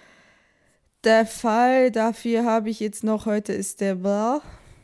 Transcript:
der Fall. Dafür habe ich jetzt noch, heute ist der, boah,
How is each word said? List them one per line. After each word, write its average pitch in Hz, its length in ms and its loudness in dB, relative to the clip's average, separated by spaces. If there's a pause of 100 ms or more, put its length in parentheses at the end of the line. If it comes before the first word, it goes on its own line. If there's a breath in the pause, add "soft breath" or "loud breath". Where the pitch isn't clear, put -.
(1040 soft breath)
der 220 220 6
Fall. 247 640 2
Dafür 226 540 -2
habe 226 240 0
ich 220 100 -6
jetzt 214 240 -6
noch, 214 220 -2
heute 208 280 -2
ist - 280 -8
der, 196 140 0
boah, 208 460 -2 (420 loud breath)